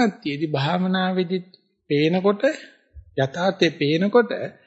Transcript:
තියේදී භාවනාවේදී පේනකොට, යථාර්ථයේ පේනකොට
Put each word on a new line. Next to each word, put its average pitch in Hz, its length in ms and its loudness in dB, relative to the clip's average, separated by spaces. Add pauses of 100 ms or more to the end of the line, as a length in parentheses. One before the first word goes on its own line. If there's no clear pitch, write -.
(140)
තියේදී 151 360 -6
භාවනාවේදී 185 920 0 (480)
පේනකොට, 180 520 2 (720)
යථාර්ථයේ 170 580 0
පේනකොට 185 580 2 (360)